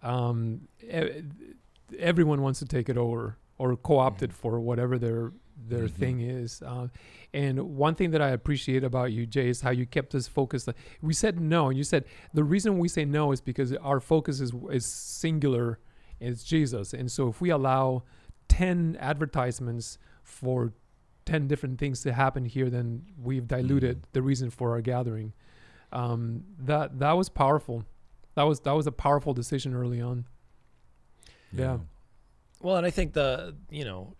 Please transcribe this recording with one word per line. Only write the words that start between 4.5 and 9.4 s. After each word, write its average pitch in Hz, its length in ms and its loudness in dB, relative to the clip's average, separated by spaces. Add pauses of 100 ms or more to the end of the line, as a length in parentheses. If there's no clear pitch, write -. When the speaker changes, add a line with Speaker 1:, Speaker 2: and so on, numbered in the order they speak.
Speaker 1:
whatever 120 380 0
their, 117 340 -2 (360)
their 117 200 -2
Speaker 2:
Mm-hmm. 78 120 -8
Speaker 1:
thing 127 200 0
is. 120 420 -6
Uh, 123 260 -8 (460)
and 139 420 -2
one 147 180 4
thing 170 180 0
that 156 100 4
I 139 80 4
appreciate 131 540 0
about 127 280 0
you, 117 140 -2
Jay, 123 220 2